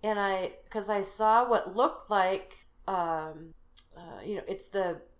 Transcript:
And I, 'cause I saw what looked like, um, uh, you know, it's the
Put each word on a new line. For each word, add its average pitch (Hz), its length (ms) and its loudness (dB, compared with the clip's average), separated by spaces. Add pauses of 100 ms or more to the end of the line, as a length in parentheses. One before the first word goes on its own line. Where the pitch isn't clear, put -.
And 214 180 0
I, 190 340 0 (160)
'cause 208 180 -6
I 208 140 2
saw 220 460 4
what 202 280 2
looked - 360 0
like, 190 560 0 (200)
um, 160 680 -4 (440)
uh, 165 260 -16
you 196 120 -6
know, 180 120 -6
it's 196 200 -6
the 185 340 -2 (180)